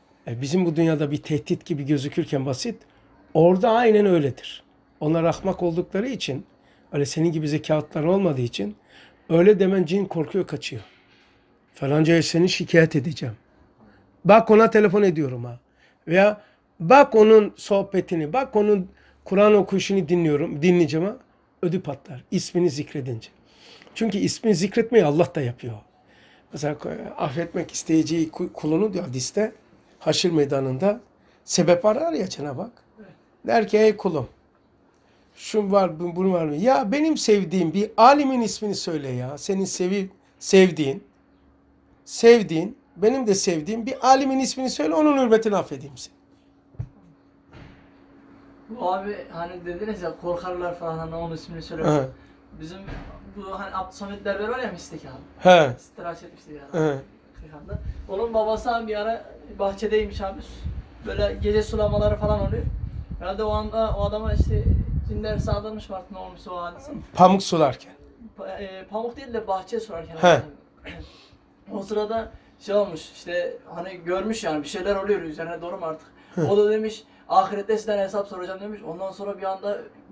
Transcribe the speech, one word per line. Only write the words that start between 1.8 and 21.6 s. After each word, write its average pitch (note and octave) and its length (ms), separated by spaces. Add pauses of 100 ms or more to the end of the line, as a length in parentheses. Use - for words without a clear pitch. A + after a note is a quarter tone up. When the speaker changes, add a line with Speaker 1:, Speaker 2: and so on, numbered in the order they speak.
Speaker 1:
gözükürken C#3+ 600
basit, C#3+ 300 (580)
orada F#3 360
aynen A3 360
öyledir. D#3 560 (380)
Onlar D#3+ 240
ahmak F3+ 380
oldukları F3 460
için, D#3 380 (460)
öyle C#3+ 140
senin E3 260
gibi D#3 160
zekatlar D3+ 560
olmadığı F3 360
için G3 360 (540)
öyle F3+ 300
demen F#3+ 240
cin F#3 200
korkuyor, F3 420
kaçıyor. C3 360 (920)
"Falancaya D3+ 480
seni E3+ 260
şikayet E3 480
edeceğim. C3 400 (880)
Bak A3 260
ona A3 200
telefon G#3 320
ediyorum C#3+ 420
ha." A#2+ 140 (500)
Veya G3+ 320 (400)
"Bak C4+ 340
onun G#3+ 420
sohbetini, F#3 760
bak C4 240
onun G#3 320 (360)
Kur'an G#3 300
okuyuşunu F#3+ 540
dinliyorum, D#3 540
dinleyeceğim E3+ 440
ha." A3+ 100 (460)